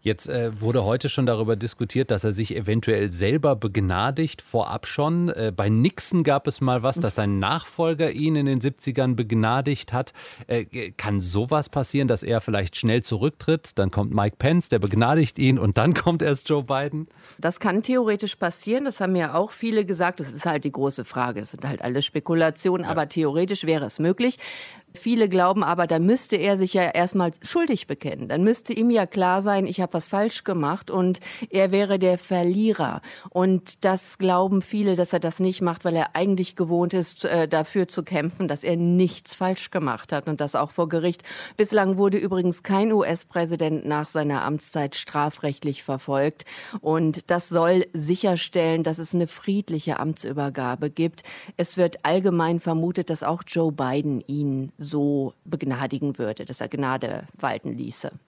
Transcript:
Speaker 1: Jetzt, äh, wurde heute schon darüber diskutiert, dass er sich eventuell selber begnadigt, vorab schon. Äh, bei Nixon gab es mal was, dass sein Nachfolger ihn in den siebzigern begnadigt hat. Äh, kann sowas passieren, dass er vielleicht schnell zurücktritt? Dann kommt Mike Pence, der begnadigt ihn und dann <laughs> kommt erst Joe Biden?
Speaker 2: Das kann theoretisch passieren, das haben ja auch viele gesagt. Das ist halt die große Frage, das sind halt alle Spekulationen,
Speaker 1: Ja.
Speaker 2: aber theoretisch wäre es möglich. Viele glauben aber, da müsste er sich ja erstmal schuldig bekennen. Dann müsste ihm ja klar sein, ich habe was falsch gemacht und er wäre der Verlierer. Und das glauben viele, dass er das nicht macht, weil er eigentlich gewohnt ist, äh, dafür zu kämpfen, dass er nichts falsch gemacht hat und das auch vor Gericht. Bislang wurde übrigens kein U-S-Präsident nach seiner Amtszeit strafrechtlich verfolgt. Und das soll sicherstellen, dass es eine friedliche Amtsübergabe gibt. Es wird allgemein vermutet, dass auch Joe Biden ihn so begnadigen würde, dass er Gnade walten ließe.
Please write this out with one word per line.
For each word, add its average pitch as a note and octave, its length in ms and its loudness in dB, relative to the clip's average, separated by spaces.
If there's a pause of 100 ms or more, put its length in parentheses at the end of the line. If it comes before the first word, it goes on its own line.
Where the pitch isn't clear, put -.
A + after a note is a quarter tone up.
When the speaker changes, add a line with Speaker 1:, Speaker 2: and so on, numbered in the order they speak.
Speaker 1:
Jetzt, - 280 -2
äh, A#2 320 -2
wurde A#2 240 2
heute B2+ 260 0
schon C3 160 0
darüber A2+ 280 2
diskutiert, A#2+ 560 -2
dass G#2 140 0
er A2 80 2
sich G2+ 240 -2
eventuell G#2 560 2
selber B2+ 420 2
begnadigt, G#2+ 840 0
vorab - 460 -4
schon. E3+ 420 0
Äh, A2 260 -2
bei G2 140 0
Nixon D3 560 2
gab C#3 240 2
es - 140 -4
mal B2+ 200 2
was, C3 160 0
dass A#2 160 -2
sein G2+ 240 0
Nachfolger D#3+ 720 0
ihn D3+ 220 0
in C#3+ 120 2
den C3 160 2
siebzigern B2+ 520 0
begnadigt A#2 800 0
hat. B2+ 220 -4 (320)
Äh, A#2 180 -2 (280)
kann G#2 280 -2
sowas A2 480 0
passieren, C#3 400 0
dass A#2 140 2
er A#2 180 0
vielleicht G2+ 360 -2
schnell A#2 260 2
zurücktritt? D3+ 760 -2
Dann F#2+ 120 4
kommt G#2 220 0
Mike G2+ 260 2
Pence, D#3+ 320 2
der A#2+ 80 4
begnadigt A2+ 600 4
ihn C3 200 4
und G2+ 180 2
dann C3 180 4
<laughs> - 0 -
kommt E3+ 280 2
erst C#3+ 260 0
Joe D3 160 2
Biden? C#3+ 440 -2 (300)
Speaker 2:
Das E3+ 220 -2
kann G3+ 220 2
theoretisch G#3+ 540 0
passieren, A3 500 -2
das B3 140 -6
haben F#3+ 140 2
ja D#3+ 200 0
auch F#3 160 2
viele A3 340 0
gesagt. F3+ 340 0
Das C3+ 140 -8
ist D3 140 -6
halt D3+ 180 0
die C#3+ 80 -2
große C3+ 320 -2
Frage, B2 360 -4
das A2 100 -10
sind - 80 -16 (100)
halt C3 140 -6
alle B2+ 180 -2
Spekulationen, E3 840 0
Speaker 1:
Ja. - 60 -6
Speaker 2:
aber D#3 200 -2
theoretisch E3+ 540 0
wäre D#3 200 0
es A2 140 -8
möglich. F#3+ 400 0 (560)
Viele A3+ 340 2
glauben F#3 340 4
aber, E3+ 240 2
da E3 120 2
müsste G#3 380 2
er G3 200 2
sich F#3+ 160 0
ja F#3+ 100 4
erstmal F3 500 2 (100)
schuldig D#4 440 -2
bekennen. B2+ 420 -6
Dann D3+ 140 0
müsste A3+ 300 2
ihm A3+ 180 2
ja A3 140 4
klar F#3 380 2
sein, G3 240 2
ich F3+ 160 -2
habe F3+ 100 -4
was E3 160 -2
falsch G#3+ 360 -2
gemacht E3+ 460 -2
und F#3 300 0 (300)
er F#3+ 200 2
wäre G3 280 2
der F3+ 180 4
Verlierer. F3+ 880 0 (260)
Und F#3 560 0
das F#3+ 320 0
glauben F#3+ 460 2
viele, G3+ 340 0
dass F3 160 0
er F3 80 2
das E3+ 200 -2
nicht F#3 200 0
macht, E3+ 240 -2
weil E3+ 100 0
er D#3+ 220 0
eigentlich F#3 400 0
gewohnt F3 380 0
ist, - 320 -2
äh, E3+ 200 2
dafür D#3+ 400 0
zu - 160 -6
kämpfen, E3 460 -2
dass C#3+ 160 -4
er F3 120 0
nichts F3 580 2
falsch F#3 360 -4
gemacht D3 400 -4
hat D3 160 -4
und D3+ 140 -4
das D3 140 -4
auch C#3 160 0
vor E3+ 180 -2
Gericht. E3+ 340 0 (360)
Bislang G3+ 400 2
wurde G3+ 180 4
übrigens F3+ 460 0
kein G3+ 280 2
U-S-Präsident E3 920 0
nach D3+ 240 -2
seiner D3 340 0
Amtszeit D3 520 -4
strafrechtlich D3 880 -4
verfolgt. C#3 640 -2 (340)
Und D#3+ 500 0
das F3 200 0
soll F3 420 4
sicherstellen, E3 920 0
dass D#3+ 140 -2
es E3 160 -8
eine F3 120 2
friedliche E3+ 760 -4
Amtsübergabe C#3 880 -4
gibt. E3 360 -2 (340)
Es - 180 -2
wird F3 280 0
allgemein E3+ 540 2
vermutet, E3 520 -2
dass D#3+ 120 -4
auch E3 240 -4
Joe E3 240 0
Biden C#3 560 -2
ihn C#3 540 -4
so C#3+ 520 -2 (120)
begnadigen C#3 760 -4
würde, A2 260 -4
dass - 160 -12
er A#2 80 -6
Gnade C3 560 -4 (120)
walten A#2 400 -4
ließe. B2 360 -10 (160)